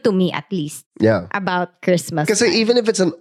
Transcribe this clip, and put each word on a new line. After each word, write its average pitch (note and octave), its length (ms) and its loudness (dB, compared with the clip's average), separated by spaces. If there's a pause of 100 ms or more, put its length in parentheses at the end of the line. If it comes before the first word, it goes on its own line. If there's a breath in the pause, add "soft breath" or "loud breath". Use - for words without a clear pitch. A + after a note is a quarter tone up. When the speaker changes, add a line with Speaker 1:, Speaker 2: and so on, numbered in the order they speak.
Speaker 1:
to A#3 80 2
me, F#3 240 2
at - 160 -8
least, D3+ 320 -6 (160)
Speaker 2:
Yeah. G2+ 320 2
Speaker 1:
about F#3 560 -4
Christmas E3+ 400 0
Speaker 2:
Kasi G#3+ 240 2
Speaker 1:
time. A3 80 0
Speaker 2:
even A3+ 160 2
if A3+ 160 0
it's F#3 80 0
an F3+ 220 0